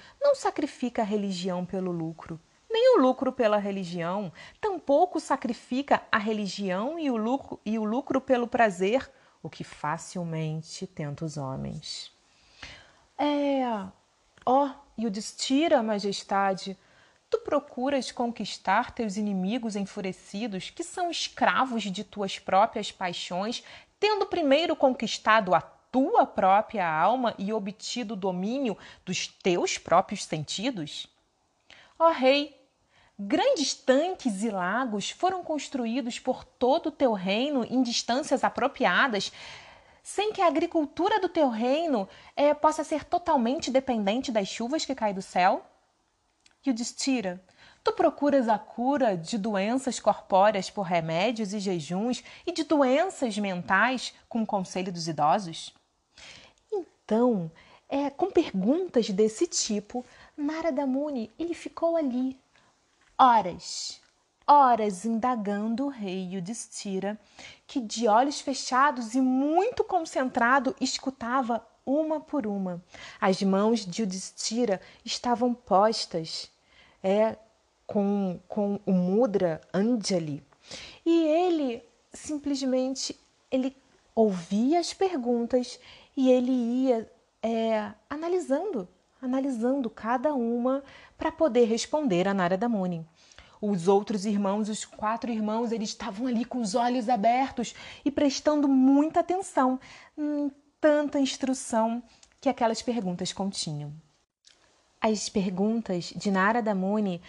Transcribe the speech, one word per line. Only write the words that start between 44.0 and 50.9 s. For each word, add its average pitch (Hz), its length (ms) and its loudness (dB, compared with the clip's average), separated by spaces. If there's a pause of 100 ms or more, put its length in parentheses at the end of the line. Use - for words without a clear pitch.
das 202 160 0
chuvas 277 380 -4
que 269 80 -6
caem 214 180 -2
do 190 80 -6
céu? 190 420 2 (1040)
Yudhishthira, 233 800 -2 (400)
tu 440 80 4
procuras 285 560 2
a 214 100 2
cura 247 580 0
de 170 200 -6
doenças 214 640 -2
corpóreas 202 720 2
por 208 120 -6
remédios 185 720 0